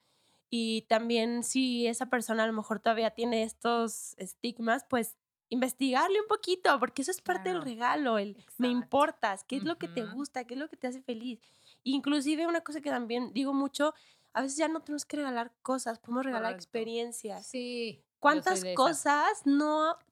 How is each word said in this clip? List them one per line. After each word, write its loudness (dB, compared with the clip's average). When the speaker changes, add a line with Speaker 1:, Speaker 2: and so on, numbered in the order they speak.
Speaker 1:
Y 0
también 2
si 0
esa -2
persona 0
a 2
lo -2
mejor -4
todavía 2
tiene 0
estos -2
estigmas, -2
pues 0
investigarle 2
un -4
poquito, 2
porque 0
eso -2
es -8
parte -2
del 0
Speaker 2:
Claro. -6
Speaker 1:
regalo, 0
el -4
"me 2
Speaker 2:
Exacto. 2
Speaker 1:
importas", 2
¿qué -4
es -4
lo -2
que -8
te -4
Speaker 2:
Ujú. -10
Speaker 1:
gusta? -8
¿Qué -12
es -6
lo -8
que -18
te -6
hace -8
feliz? -8
Inclusive 0
una 0
cosa -8
que -6
también -2
digo 0
mucho, 0
a 0
veces -4
ya 2
no -4
tenemos -6
que -6
regalar -4
cosas, -4
podemos -4
regalar -2
Speaker 2:
Correcto. -8
Speaker 1:
experiencias. -6
Speaker 2:
Sí, -6
yo -
Speaker 1:
¿Cuántas 4
Speaker 2:
soy -2
de -4
esa. -4
Speaker 1:
cosas 4
no 4